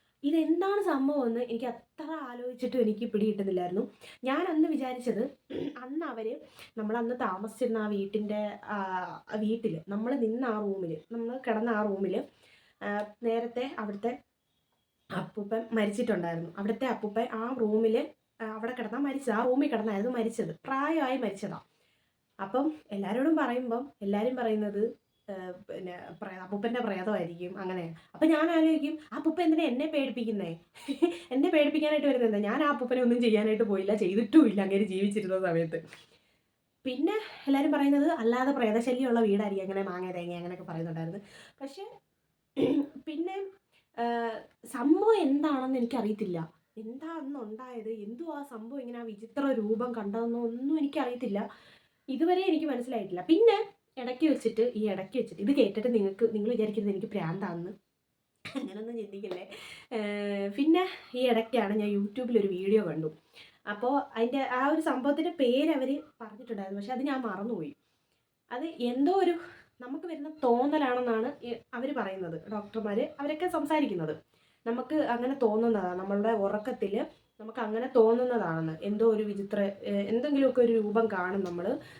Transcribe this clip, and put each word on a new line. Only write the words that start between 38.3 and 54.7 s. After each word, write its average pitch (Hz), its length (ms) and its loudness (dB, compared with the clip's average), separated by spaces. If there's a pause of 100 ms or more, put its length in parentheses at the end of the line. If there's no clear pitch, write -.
പ്രേതശല്യമുള്ള 240 680 2
വീടായിരിക്കും 202 460 2
അങ്ങനെ 196 160 -2
മാങ്ങ 185 280 -4
തേങ്ങ 175 240 -6
അങ്ങനെയൊക്കെ 175 320 -10
പറയുന്നുണ്ടായിരുന്നു. 165 540 -6 (340)
പക്ഷേ 277 280 -12 (720)
<clears throat> - 460 0
പിന്നെ, 330 320 -6 (640)
ഏഹ്, 233 400 -2 (300)
സംഭവം 370 540 4
എന്താണെന്ന് 269 580 2
എനിക്കറിയത്തില്ല. 208 600 -2 (380)
എന്താ 254 360 -12
അന്ന് 285 260 -8
ഉണ്ടായത്, 226 600 -10
എന്തുവാ 247 380 -8
ആ 285 60 -8
സംഭവം, 254 380 -12
ഇങ്ങനെ 240 180 -10
ആ 233 60 -8
വിചിത്ര 220 380 -6 (100)
രൂപം 226 400 0
കണ്ടതെന്നോ 233 500 -2
ഒന്നും 262 340 0
എനിക്കറിയത്തില്ല. 247 640 -2 (680)
ഇതുവരെ 339 360 4
എനിക്ക് 320 220 2
മനസ്സിലായിട്ടില്ല. 233 600 -4
പിന്നെ 403 300 8 (400)
ഇടയ്ക്ക് 254 300 -2
വെച്ചിട്ട്, 233 460 4